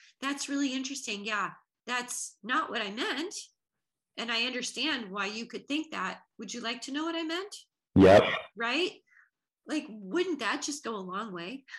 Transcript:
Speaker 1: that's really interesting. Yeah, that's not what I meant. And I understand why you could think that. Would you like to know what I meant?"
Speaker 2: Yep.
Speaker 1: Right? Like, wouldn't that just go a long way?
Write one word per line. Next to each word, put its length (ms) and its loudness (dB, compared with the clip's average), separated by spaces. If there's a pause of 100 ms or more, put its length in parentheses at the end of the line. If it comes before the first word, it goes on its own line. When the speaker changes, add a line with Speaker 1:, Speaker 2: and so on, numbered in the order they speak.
(200)
Speaker 1:
that's 300 -4
really 240 0
interesting. 500 -6
Yeah, 280 -2 (340)
that's 580 -4
not 260 0
what 120 -2
I 100 -4
meant. 420 -4 (880)
And 120 -4
I 140 0
understand 680 -4
why 160 -4
you 180 -6
could 220 -12
think 240 -2
that. 300 -6 (180)
Would 120 -10
you 100 -8
like 220 -4
to 80 -8
know 140 -2
what 100 -2
I 80 -2
meant?" 320 -4 (400)
Speaker 2:
Yep. 280 12 (320)
Speaker 1:
Right? 360 0 (760)
Like, 220 -2
wouldn't 500 -2
that 240 -2
just 200 -6
go 120 -4
a 20 -6
long 360 -6
way? 320 -8 (140)